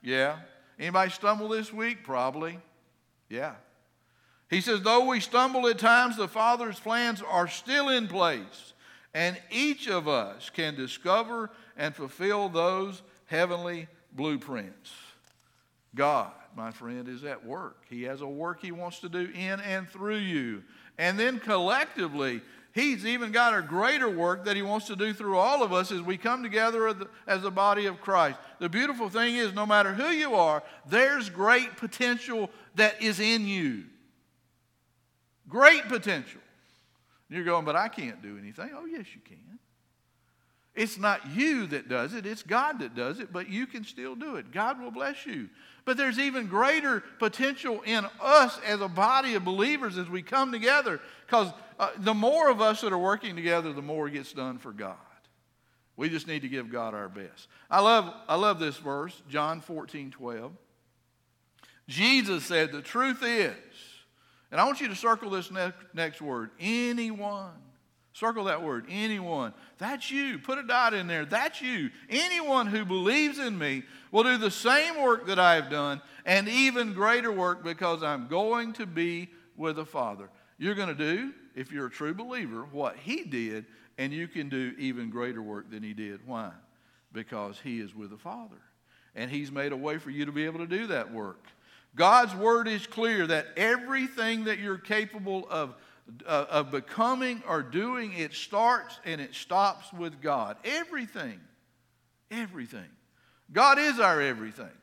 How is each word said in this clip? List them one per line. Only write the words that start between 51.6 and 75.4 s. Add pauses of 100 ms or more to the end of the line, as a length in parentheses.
uh,
the
more
of
us
that
are
working
together,
the
more
gets
done
for
God. (1000)
We
just
need
to
give
God
our
best. (220)
I
love, (120)
I
love
this
verse,
John
fourteen
twelve. (1300)
Jesus
said,
"The
truth
is," (920)
and
I
want
you
to
circle
this
ne-, (200)
next
word, (100)
"anyone." (540)
Circle
that
word,
"anyone." (240)
That's
you.
Put
a
dot
in
there.
That's
you. (200)
"Anyone
who
believes
in
me (280)
will
do
the
same
work
that